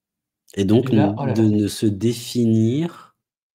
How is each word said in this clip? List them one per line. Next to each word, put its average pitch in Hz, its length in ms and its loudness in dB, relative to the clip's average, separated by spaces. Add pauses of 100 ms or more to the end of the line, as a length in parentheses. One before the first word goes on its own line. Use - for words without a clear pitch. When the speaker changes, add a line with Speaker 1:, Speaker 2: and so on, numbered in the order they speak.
(540)
Speaker 1:
Et 98 100 -4
donc, 110 280 2
Speaker 2:
Et 117 40 2
là, 101 200 2
Speaker 1:
n-, - 20 -10
Speaker 2:
oh 143 80 -6
là 104 80 -2
Speaker 1:
de 110 80 0
Speaker 2:
là. 110 40 4
Speaker 1:
ne 104 220 2
se 110 200 -2
définir, 117 1300 -2 (400)